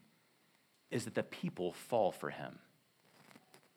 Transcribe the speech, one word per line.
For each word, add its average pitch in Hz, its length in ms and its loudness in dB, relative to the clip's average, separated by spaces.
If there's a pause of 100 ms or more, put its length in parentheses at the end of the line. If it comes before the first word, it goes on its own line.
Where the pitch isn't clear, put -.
(920)
is 113 140 2
that 110 100 -6
the 113 80 4
people 90 500 -2
fall 104 380 4
for 78 180 -4
him. 67 300 -8 (1160)